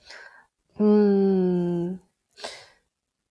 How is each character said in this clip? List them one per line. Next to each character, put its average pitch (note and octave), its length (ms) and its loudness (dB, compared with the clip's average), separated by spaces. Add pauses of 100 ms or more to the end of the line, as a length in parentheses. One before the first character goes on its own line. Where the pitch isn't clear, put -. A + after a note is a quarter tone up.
(800)
う G#3+ 60 -2
ー F#3+ 1040 2
ん。 F#3 100 -12 (1300)